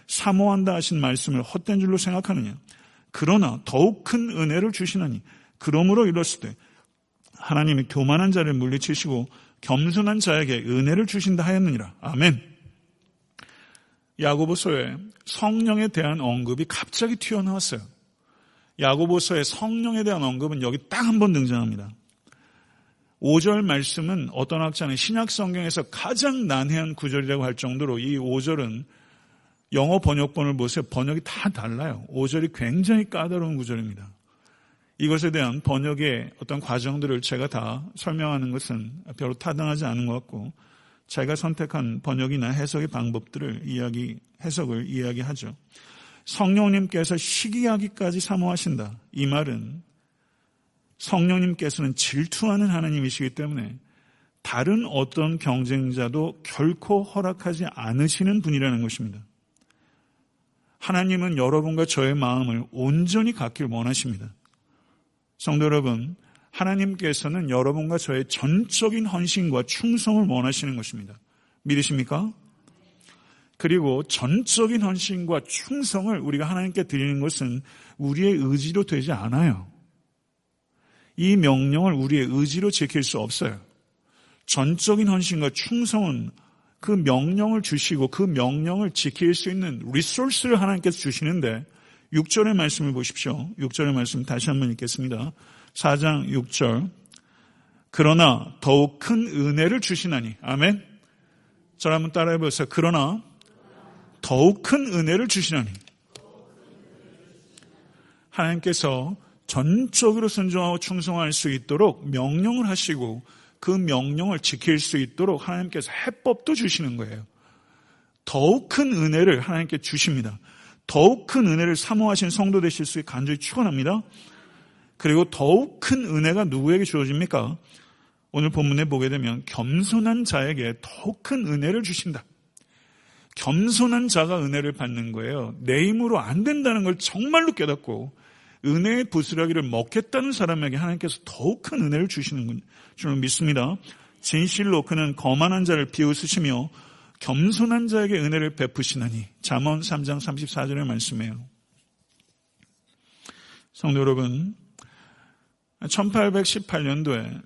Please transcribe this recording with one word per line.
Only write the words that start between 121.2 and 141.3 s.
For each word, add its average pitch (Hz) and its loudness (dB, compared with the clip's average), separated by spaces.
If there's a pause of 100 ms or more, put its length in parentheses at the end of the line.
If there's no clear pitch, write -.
큰 247 4
은혜를 165 4
사모하신 208 2
성도 196 4
되실 165 0
수 - -6
있게 151 -8
간절히 143 -2
축원합니다. 180 0 (960)
그리고 156 4
더욱 180 4
큰 262 0
은혜가 160 2
누구에게 156 2
주어집니까? 143 0 (760)
오늘 151 2
본문에 147 2
보게 135 0
되면 131 -4
겸손한 214 0
자에게 135 -2
더욱 - -10
큰 - -2
은혜를 147 0
주신다. 170 -6 (1120)
겸손한 233 2
자가 170 2
은혜를 143 -2
받는 120 -6
거예요. 113 -6
내 135 4
힘으로 226 2
안 127 0
된다는 262 2
걸 180 0
정말로 311 2
깨닫고 139 -4 (520)
은혜의 190 2
부스러기를 165 0
먹겠다는 220 -2
사람에게 165 0
하나님께서 170 -4
더욱 - -2